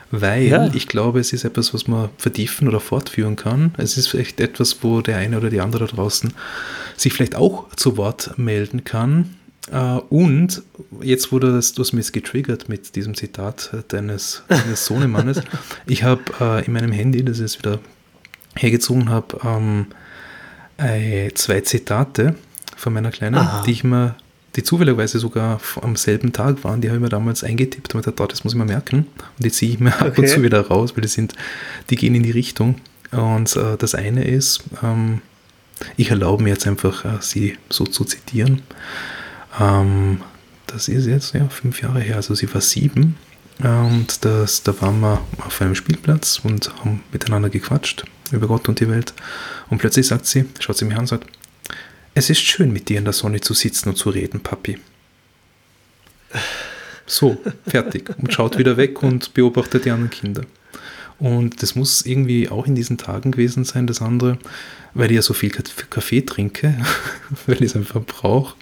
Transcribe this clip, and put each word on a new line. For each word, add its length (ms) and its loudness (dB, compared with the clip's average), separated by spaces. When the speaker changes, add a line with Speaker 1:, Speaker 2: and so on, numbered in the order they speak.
Speaker 1:
weil 320 2
Speaker 2:
Ja. 280 6
Speaker 1:
ich 140 -2
glaube, 320 0
es 140 0
ist 100 -4
etwas, 320 0
was 140 -6
man 200 0
vertiefen 500 0
oder 100 2
fortführen 560 -2
kann. 440 0
Es 180 -2
ist 100 0
vielleicht 340 -2
etwas, 440 -2
wo 160 2
der 160 -2
eine 220 0
oder 120 0
die 100 0
andere 260 -2
da 100 -6
draußen 380 -2
sich 160 0
vielleicht 220 0
auch 400 0
zu 220 0
Wort 420 -4
melden 460 -2
kann. 500 0
Äh, 60 -2
und 540 4
jetzt 320 0
wurde 200 4
das, 200 2
du 100 -2
hast 120 -4
mich 100 0
jetzt 80 -8
getriggert 560 -4
mit 260 -10
diesem 220 -6
Zitat 580 -10
deines, 600 -6
deines 380 2
Sohnemannes. 540 2
Speaker 2:
<laughs> 220 -16
Speaker 1:
Ich 180 0
hab, 360 0
äh, 240 0
in 100 -2
meinem 180 0
Handy, 320 2
das 140 0
ich 40 -2
jetzt 160 -6
wieder 220 -2
hergezogen 540 2
hab, 340 -4
ähm, 420 0
äh, 580 0
zwei 280 2
Zitate 760 2
von 160 -4
meiner 180 0
Kleinen, 280 0
Speaker 2:
Aha. 260 2
Speaker 1:
die 80 2
ich 100 -4
mir, 320 2
die 60 -2
zufälligerweise 560 2
sogar 380 -2
f-, 260 -8
am 140 0
selben 380 0
Tag 280 0
waren, 200 0
die 60 0
habe 100 0
ich 40 0
mir 60 2
damals 340 -2
eingetippt 520 -2
und 100 -2
mir 80 -2
gedacht, 200 -2
„Das 120 -8
muss 80 -2
ich 60 0
mir 80 2
merken.“ 320 0
Und 80 2
die 40 2
ziehe 220 0
ich 80 0
mir 140 6
ab 80 2
und 160 0
Speaker 2:
Okay. 80 8
Speaker 1:
zu 160 6
wieder 240 6
raus, 280 2
weil 60 -4
die 80 0
sind, 240 -2
die 80 2
gehen 180 4
in 80 6
die 100 2
Richtung. 420 2
Und, 440 2
äh, 220 0
das 160 -2
eine 300 0
ist, 400 0
ähm, 400 0
ich 140 2
erlaube 320 2
mir 80 4
jetzt 160 0
einfach, 400 -2
äh, 140 -2
sie 360 -2
so 160 -2
zu 180 -2
zitieren. 560 0
Ähm, 600 4
das 220 -6
ist 180 2
jetzt, 280 0
ja, 140 2
fünf 320 -4
Jahre 200 0
her, 160 0
also 180 -2
sie 180 -2
war 80 0
sieben. 560 2
Und 640 2
das, 400 2
da 180 0
waren 180 4
wir 200 4
auf 160 -4
einem 120 2
Spielplatz 680 0
und 380 -2
haben 220 -2
miteinander 360 0
gequatscht 560 -2
über 160 0
Gott 200 0
und 120 2
die 100 2
Welt. 240 -2
Und 80 0
plötzlich 300 4
sagt 180 0
sie, 180 2
schaut 200 -4
sie 80 -2
mich 80 -2
an 80 0
und 40 -2
sagt, 200 -4
„Es 160 4
ist 100 4
schön, 320 4
mit 160 -4
dir 100 0
in 60 -2
der 80 0
Sonne 300 0
zu 120 0
sitzen 360 0
und 60 -2
zu 140 -2
reden, 300 -4
Papi.“ 380 -8
So, 300 2
fertig. 520 -2
Und 140 -2
schaut 260 0
wieder 180 4
weg 260 2
und 320 0
beobachtet 500 2
die 60 0
anderen 200 0
Kinder. 320 -6
Und 440 0
das 120 -2
muss 300 0
irgendwie 440 2
auch 180 -4
in 80 2
diesen 240 -2
Tagen 340 -4
gewesen 320 2
sein, 220 -2
das 140 -2
andere, 380 2
weil 160 2
ich 60 6
ja 60 4
so 120 0
viel 160 -2
Kaff-, 400 -10
Kaffee 320 0
trinke, 520 0
<laughs> 360 -12
weil 100 4
ich 60 2
es 140 0
einfach 240 -4
brauche. 600 0